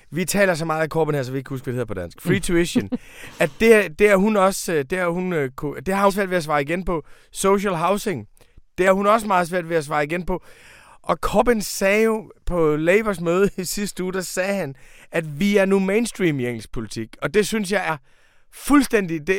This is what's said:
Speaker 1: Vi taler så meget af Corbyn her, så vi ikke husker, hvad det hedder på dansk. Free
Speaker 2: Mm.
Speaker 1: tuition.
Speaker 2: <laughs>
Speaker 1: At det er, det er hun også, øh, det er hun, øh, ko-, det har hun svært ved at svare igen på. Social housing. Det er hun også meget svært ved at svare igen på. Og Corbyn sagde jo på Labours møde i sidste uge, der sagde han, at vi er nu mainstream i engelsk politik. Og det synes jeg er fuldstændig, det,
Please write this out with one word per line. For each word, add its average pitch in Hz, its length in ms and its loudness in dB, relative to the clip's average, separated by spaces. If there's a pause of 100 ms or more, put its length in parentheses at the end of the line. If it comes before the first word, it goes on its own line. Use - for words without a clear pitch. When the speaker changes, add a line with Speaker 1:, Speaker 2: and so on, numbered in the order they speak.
Speaker 1:
Vi 170 140 -2
taler 190 300 2
så 156 100 -4
meget 160 180 -2
af 156 60 -2
Corbyn 151 260 0
her, 139 80 -2
så 127 100 -6
vi 135 60 -4
ikke 131 120 -10
husker, 131 140 -8
hvad 127 80 -6
det 120 40 -4
hedder 110 180 -4
på 95 60 -8
dansk. 87 220 -12
Free 175 140 2
Speaker 2:
Mm. 202 60 -2
Speaker 1:
tuition. 170 480 0 (240)
Speaker 2:
<laughs> - 260 -12
Speaker 1:
At 160 100 2 (100)
det 226 140 8
er, 202 140 4
det 202 220 2
er 196 60 6
hun 214 200 2
også, 190 360 0
øh, 147 180 0
det 185 80 -4
er 180 80 -2
hun, 180 260 -2
øh, 143 240 -2
ko-, 143 180 -8 (120)
det 190 80 -2
har 196 80 0
hun 196 100 4
svært 190 180 -2
ved 185 60 0
at 175 80 0
svare 147 180 0
igen 170 220 -4
på. 170 200 -4 (280)
Social 196 420 0
housing. 170 520 -2 (520)
Det 180 80 4
er 190 60 6
hun 196 140 2
også 214 200 4
meget 180 220 2
svært 175 200 -4
ved 170 80 0
at 156 80 0
svare 151 200 0
igen 165 220 -4
på. 180 160 -4 (600)
Og 170 140 -2
Corbyn 226 440 2
sagde 202 440 0
jo 220 260 -2 (160)
på 160 300 2
Labours 185 440 2
møde 180 360 2
i 185 80 -6
sidste 196 400 -6
uge, 185 80 -4
der 185 80 -4
sagde 185 340 -4
han, 151 200 -6 (380)
at 156 280 -4
vi 202 160 2
er 196 80 6
nu 196 140 2
mainstream 190 600 0
i 120 60 -2
engelsk 117 260 -8
politik. 113 360 -8 (140)
Og 143 120 -6
det 208 120 4
synes 208 260 -4
jeg 185 160 -2
er 160 80 -4 (560)
fuldstændig, 208 720 2
det, 190 120 0